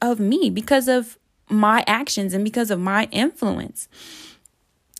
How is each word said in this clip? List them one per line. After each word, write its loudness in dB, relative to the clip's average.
of 0
me, 2
because 2
of 0
my 4
actions -2
and 0
because -2
of -2
my 0
influence. -4